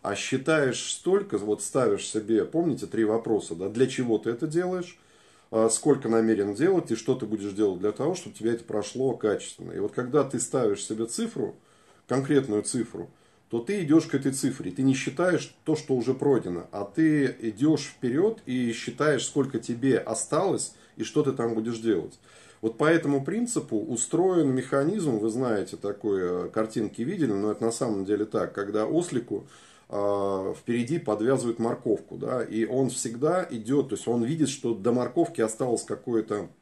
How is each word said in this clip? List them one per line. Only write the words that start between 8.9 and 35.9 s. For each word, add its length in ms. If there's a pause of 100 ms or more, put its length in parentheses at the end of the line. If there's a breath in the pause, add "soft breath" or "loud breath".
качественно. 580
И 60
вот 140
когда 320
ты 140
ставишь 460
себе 200
цифру, 500 (520 soft breath)
конкретную 560
цифру, 480 (400 soft breath)
то 100
ты 240
идёшь 220
к 80
этой 180
цифре, 400
ты 100
не 120
считаешь 600 (100)
то, 120
что 180
уже 180
пройдено, 600
а 120
ты 560
идёшь 440
вперёд 600
и 260
считаешь, 520
сколько 360
тебе 380
осталось 760 (220 loud breath)
и 80
что 180
ты 80
там 240
будешь 240
делать. 400 (440 loud breath)
Вот 160
по 80
этому 380
принципу 540
устроен 760
механизм, 680
вы 100
знаете, 480
такой, 460
э, 260
картинки 540
видели, 280
но 220
это 100
на 80
самом 340
деле 200
так, 280
когда 340
ослику, 600 (420 loud breath)
а, 680
впереди 440
подвязывают 640
морковку, 560
да, 260
и 220
он 260
всегда 580
идёт, 420
то 40
есть 140
он 160
видит, 240
что 260
до 160
морковки 520
осталось 420
какое-то 640 (140)